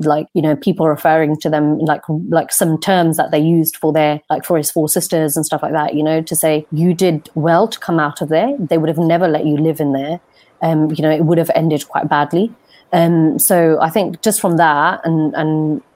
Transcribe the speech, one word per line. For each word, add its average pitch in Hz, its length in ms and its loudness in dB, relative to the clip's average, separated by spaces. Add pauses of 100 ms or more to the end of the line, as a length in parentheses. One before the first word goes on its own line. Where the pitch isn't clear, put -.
(140)
like, 156 200 -4
you 170 80 0
know, 151 120 2
people 160 320 0
referring 156 520 2
to 156 120 -4
them, 151 280 0
like, 151 240 -2 (260)
like, 165 240 -2
some 160 260 0
terms 165 380 2
that - 160 -2
they 156 80 2
used 160 360 2
for 156 160 -2
their, 151 280 0 (100)
like, 156 140 -4
for 175 140 0
his 151 120 -4
four 156 180 0
sisters 160 480 -2
and 156 100 -2
stuff 151 160 -6
like 147 100 -4
that, 151 220 -2
you 151 100 -2
know, 160 180 0
to 160 140 -8
say, 156 340 0
"You 170 240 0
did 170 400 -2
well 165 320 2
to 226 140 -14
come 165 180 -2
out 151 220 -2
of 151 80 -4
there. 185 300 0
They 165 200 0
would 156 100 0
have 160 100 -2
never 170 280 2
let 151 200 0
you 147 100 2
live 156 240 0
in 147 120 0
there. 143 280 -4 (400)
Um, 156 320 0
you 151 100 -4
know, 156 80 2
it 156 140 2
would 165 140 2
have 165 160 0
ended 151 340 0
quite - 200 -4
badly." 156 440 0 (400)
Um, 165 460 2
so 165 420 2
I 160 100 0
think 175 320 -2
just 214 180 0
from 175 180 0
that, 160 460 2
and, 156 300 0
and 156 480 -2 (140)